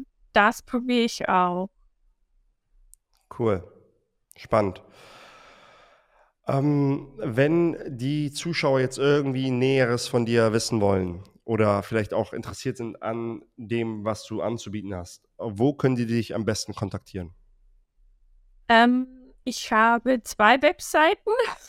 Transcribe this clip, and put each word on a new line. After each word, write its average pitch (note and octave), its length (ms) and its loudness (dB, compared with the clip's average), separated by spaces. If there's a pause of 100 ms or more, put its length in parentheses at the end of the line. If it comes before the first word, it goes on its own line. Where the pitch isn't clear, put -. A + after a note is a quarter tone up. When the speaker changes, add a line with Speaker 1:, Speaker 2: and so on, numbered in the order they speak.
(320)
Speaker 1:
das G#3+ 300 2
probier B3 420 0
ich - 240 -4
auch. F3+ 420 0 (1700)
Speaker 2:
Cool. G#2 280 0 (720)
Spannend. G#2 460 -2 (1600)
Ähm, C#3 640 0 (100)
wenn D3+ 580 0 (220)
die C#3+ 320 -4
Zuschauer C#3+ 500 0
jetzt C3 180 -2
irgendwie C3+ 520 0
Näheres B2 580 2
von A#2+ 180 0
dir A2+ 260 4
wissen A2 280 0
wollen F#2 440 0 (200)
oder G#2 380 2
vielleicht A2 320 -4
auch G#2 180 -2
interessiert - 440 -8
sind A2+ 260 -10
an A#2 420 -8 (120)
dem, A2+ 480 -4
was G#2+ 220 -4
du G#2+ 160 -6
anzubieten G#2 520 -6
hast, - 340 -14 (100)
wo A2+ 340 0
können C3 240 0
die A#2+ 100 -2
dich A#2 280 -2
am G#2+ 100 -4
besten G#2 300 -4
kontaktieren? - 600 -10 (1300)
Speaker 1:
Ähm, A#3+ 380 4 (380)
ich - 280 -6
habe A#3 500 2
zwei A3+ 400 4
Webseiten. E4 680 2 (380)